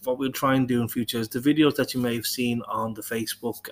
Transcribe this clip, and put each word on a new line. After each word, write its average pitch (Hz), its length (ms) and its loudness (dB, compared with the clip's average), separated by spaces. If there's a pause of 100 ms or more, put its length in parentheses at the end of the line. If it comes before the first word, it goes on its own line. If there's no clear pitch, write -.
what 127 120 -2
we'll 135 160 -2
try 135 220 2
and 131 120 4
do 120 140 2
in 113 80 0
future 120 300 -2
is 113 100 -2
the 127 120 -4
videos 147 340 6
that 127 180 0
you 127 80 -2
may 120 140 0
have 117 100 -4
seen 120 420 -2
on 110 280 -2
the 107 80 -10
Facebook - 680 -6